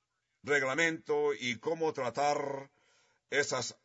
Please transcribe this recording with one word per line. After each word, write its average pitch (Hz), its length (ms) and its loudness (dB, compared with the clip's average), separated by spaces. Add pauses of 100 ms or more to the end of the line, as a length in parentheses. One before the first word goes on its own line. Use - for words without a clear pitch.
(440)
reglamento 147 920 2
y 123 240 -4
cómo 160 360 -2
tratar 139 760 -2 (600)
esas 135 560 0